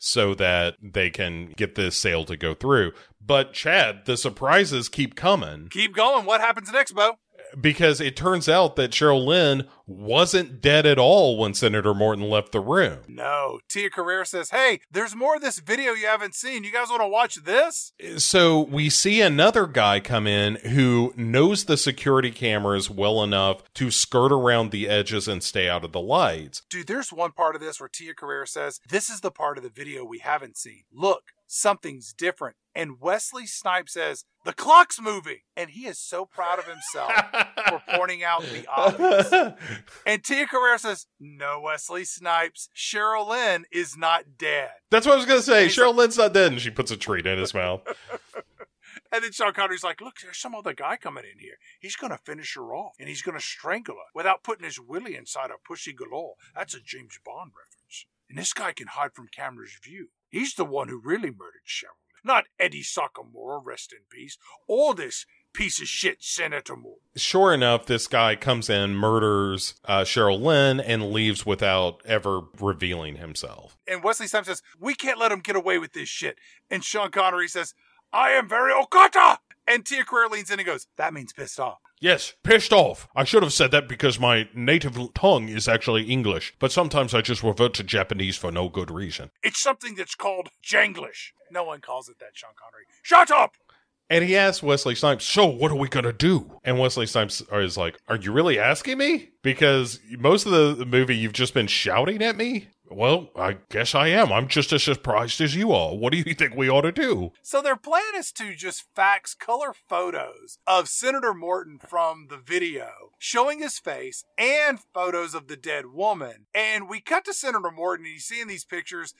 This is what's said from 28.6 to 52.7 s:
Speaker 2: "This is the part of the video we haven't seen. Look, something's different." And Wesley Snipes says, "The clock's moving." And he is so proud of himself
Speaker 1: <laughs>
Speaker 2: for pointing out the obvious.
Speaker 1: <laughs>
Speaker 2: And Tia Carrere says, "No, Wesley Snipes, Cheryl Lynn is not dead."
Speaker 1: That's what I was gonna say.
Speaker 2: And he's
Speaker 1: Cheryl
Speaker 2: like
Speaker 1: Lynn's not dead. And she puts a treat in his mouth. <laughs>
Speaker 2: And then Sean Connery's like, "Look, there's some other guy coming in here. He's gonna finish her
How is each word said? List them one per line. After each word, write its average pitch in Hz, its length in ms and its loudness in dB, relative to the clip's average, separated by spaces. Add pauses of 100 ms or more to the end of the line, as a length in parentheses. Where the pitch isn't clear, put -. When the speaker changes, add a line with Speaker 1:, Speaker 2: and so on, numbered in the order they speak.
Speaker 2:
"This 294 220 -4
is 208 100 -14
the 190 120 -6
part 147 260 -6
of 127 60 -14
the 123 60 -16
video 135 340 -14
we 113 160 -16
haven't 139 360 -6
seen. 107 340 -16
Look, 170 420 -2 (140)
something's 156 680 -4
different." 170 420 -8 (180)
And 147 260 -10
Wesley 214 460 -4
Snipes 180 460 -4
says, 156 320 -8 (220)
"The - 80 -6
clock's 339 440 6
moving." 202 420 -8 (140)
And 170 160 -8
he 226 160 -18
is 185 120 -12
so 185 260 -10
proud 180 340 -4
of 175 60 -10
himself 156 480 -8
Speaker 1:
<laughs> 226 560 0
Speaker 2:
for 160 140 -2 (120)
pointing 180 300 -4
out 170 200 -2
the - 220 -12
obvious. 196 640 2
Speaker 1:
<laughs> 311 420 0 (340)
Speaker 2:
And 208 160 -2
Tia 277 240 -2
Carrere 247 320 2
says, 214 280 -8 (120)
"No, 143 420 -10
Wesley 156 440 -8
Snipes, 170 720 -4
Cheryl 214 520 -4
Lynn 214 440 -2
is 165 240 -6
not 160 420 -2
dead." 147 320 -4 (200)
Speaker 1:
That's 226 160 4
what 285 80 8
I - 20 10
was 254 100 -2
gonna 254 160 6
say. 226 220 6
Speaker 2:
And 175 60 6
he's 185 60 0
Speaker 1:
Cheryl 247 120 6
Speaker 2:
like 233 80 2
Speaker 1:
Lynn's 233 220 4
not 214 140 4
dead. 180 200 6
And 120 80 -4
she 117 100 -6
puts 131 200 -4
a 110 60 -6
treat 90 300 -4
in 95 120 0
his 92 140 -4
mouth. 92 340 -4
<laughs> - 560 -14 (680)
Speaker 2:
And 226 120 -4
then 226 100 -10
Sean 208 200 -2
Connery's 185 320 -4
like, 165 160 -8
"Look, 247 220 -18
there's 180 160 -18
some 247 160 -12
other 202 180 -10
guy 143 240 -8
coming 135 340 -14
in 98 80 -20
here. - 180 -20 (240)
He's 196 160 -14
gonna 226 220 -12
finish 151 360 -14
her 123 200 -14